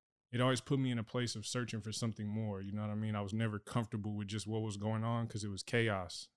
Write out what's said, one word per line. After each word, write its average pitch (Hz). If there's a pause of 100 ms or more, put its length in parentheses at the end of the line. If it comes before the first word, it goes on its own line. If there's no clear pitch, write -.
(320)
it 120
always 127
put 139
me 131
in 120
a 113
place 120
of 107
searching 117
for 107
something 107
more, 104
you 98
know 104
what 107
I 104
mean? 107
I 104
was 101
never 110
comfortable 107
with 104
just 104
what 110
was 107
going 110
on 117
'cause 107
it 104
was 98
chaos, 107